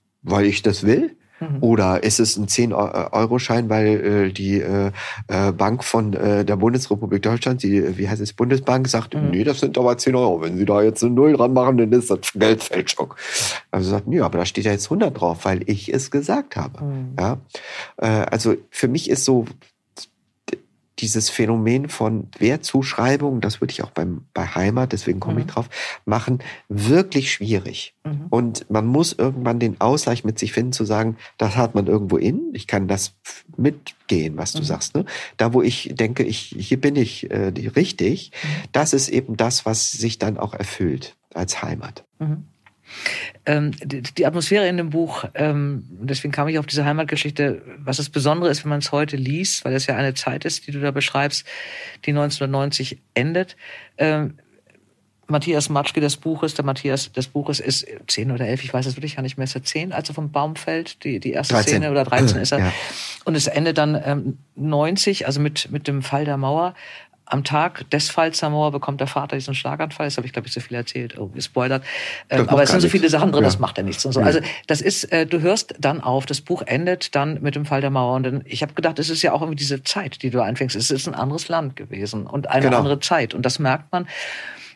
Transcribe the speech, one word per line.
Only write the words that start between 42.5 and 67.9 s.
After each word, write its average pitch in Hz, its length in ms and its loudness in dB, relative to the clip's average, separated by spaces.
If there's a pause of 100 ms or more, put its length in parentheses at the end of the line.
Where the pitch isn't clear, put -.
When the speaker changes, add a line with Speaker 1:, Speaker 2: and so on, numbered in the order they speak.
Speaker 2:
Ähm, 147 260 2 (100)
die, 139 200 -8
die 139 240 0
Atmosphäre 175 420 2
in 180 80 0
dem 170 140 -2
Buch, 156 340 -2 (100)
ähm, 143 520 0 (160)
deswegen 139 320 -4
kam 147 160 -2
ich 160 100 0
auf 147 60 -4
diese 147 180 -2
Heimatgeschichte, 147 800 0 (160)
was 131 200 -4
das 147 120 -4
Besondere 156 420 2
ist, 147 140 -2
wenn 151 40 -2
man's 147 220 -2
heute 147 240 0
liest, 143 480 -2
weil 131 100 -2
es 131 120 0
ja 131 100 0
eine 135 180 0
Zeit 131 300 -4
ist, - 240 -6
die 147 40 -10
du 143 100 -6
da 143 100 0
beschreibst, 143 540 -2 (600)
die 147 60 0
neunzehnhundertneunzig 139 880 -2 (140)
endet. 165 420 0 (420)
Ähm, 151 360 0 (920)
Matthias 151 420 0
Matschke 143 320 0
des 143 160 0
Buches, 156 380 -2
der 139 100 -2
Matthias 135 480 -2
des 131 140 -2
Buches 143 340 -4
ist - 260 -2 (200)
zehn 117 220 0
oder 123 160 0
elf, 127 160 -2
ich - 120 -10
weiß 127 120 0
es 131 120 -6
wirklich 147 180 -8
gar 135 80 -6
nicht 131 140 -6
mehr, 131 80 -2
ist 131 100 -6
er 135 80 -8
zehn, 170 300 -4
als - 160 -6
er 147 60 -8
vom 151 160 -4
Baum 156 260 -2
fällt, - 480 -6
die, 127 160 -4
die - 100 -4
erste - 220 -2
Speaker 1:
Dreizehn. 110 220 4
Speaker 2:
Szene, 147 160 2
oder 139 120 4
dreizehn 127 380 4
ist 127 100 0
er. - 80 2
Speaker 1:
Ja. 90 140 2 (500)
Speaker 2:
Und 165 120 0
es 143 120 2
endet 156 300 2
dann, 151 260 4
ähm, 143 340 -2 (180)
neunzig, 156 720 0
also 139 120 0
mit, 147 320 -2
mit 147 160 -4
dem 139 140 -2
Fall 139 240 -2
der 147 100 -2
Mauer. 151 380 0 (500)
Am 131 220 -2
Tag 151 460 0